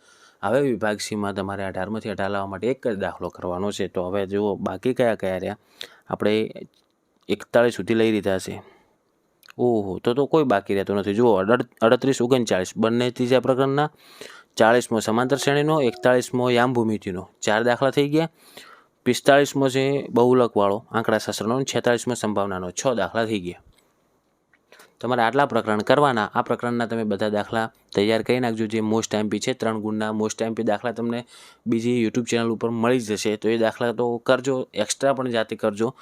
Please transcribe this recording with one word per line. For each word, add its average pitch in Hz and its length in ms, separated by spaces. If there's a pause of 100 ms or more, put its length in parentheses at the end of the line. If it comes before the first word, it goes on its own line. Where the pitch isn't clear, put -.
(420)
હવે 117 180
વિભાગ 107 380
સીમાં 101 360
તમારે 98 300
અઢારમાંથી 95 460
અઢાર 98 200
લાવવા 98 160
માટે 98 200
એક 131 220
જ 110 60
દાખલો 92 340
કરવાનો 90 420
છે. 98 180
તો 90 180
હવે 98 200
જુઓ 101 300
બાકી 98 380
કયા 117 200
કયા 92 240
રહ્યા, 95 200 (500)
આપણે 107 440 (760)
એકતાળીસ 117 460
સુધી 101 200
લઈ 113 180
લીધા 98 260
છે. 95 240 (960)
ઓહો, 107 400
તો 120 160
તો 135 120
કોઈ 156 180
બાકી 101 300
રહેતું 98 220
નથી. 101 180
જુઓ, 117 200
અડત-, 98 480
અડત્રીસ, 123 400
ઓગણચાળીસ 117 540
બંને 117 340
ત્રીજા 123 300
પ્રકરણના, 135 500 (640)
ચાળીસમો 117 440
સમાંતર 127 360
શ્રેણીનો, 147 440
એકતાળીસમો 123 720
યામ 123 220
ભૂમિતિનો, 104 580 (120)
ચાર 110 200
દાખલા 120 280
થઈ 143 180
ગયા. 156 200 (760)
પિસ્તાળીસમો 139 640
છે 135 400
બહુલકવાળો 120 840
આંકડાશાસ્ત્રનો, 110 640
અને 135 80
છેતાળીસમો 120 500
સંભાવનાનો, 101 560
છ - 160
દાખલા 113 380
થઈ 107 160
ગયા. 87 220 (1400)
તમારે 120 220
આટલા 131 240
પ્રકરણ 107 340
કરવાના. 127 540
આ 120 80
પ્રકરણના 120 440
તમે 113 180
બધા 107 240
દાખલા 110 440 (220)
તૈયાર 110 280
કરી 123 180
નાખજો, 113 260
જે 110 120
most 110 380
આઈ 104 40
એમ 107 80
પી 104 100
છે, 131 140
ત્રણ 117 280
ગુણના 107 300
most 107 340
આઈ - 20
એમ 113 80
પી 110 80
દાખલા 113 300
તમને 117 340 (400)
બીજી 117 380
YouTube 117 260
ચેનલ 117 180
ઉપર 113 220
મળી 117 300
જશે. 107 360
તો 107 120
એ 113 100
દાખલા 113 340
તો 120 260
કરજો, 127 560
એક્સ્ટ્રા 135 380
પણ 127 160
જાતે 113 280
કરજો, 110 460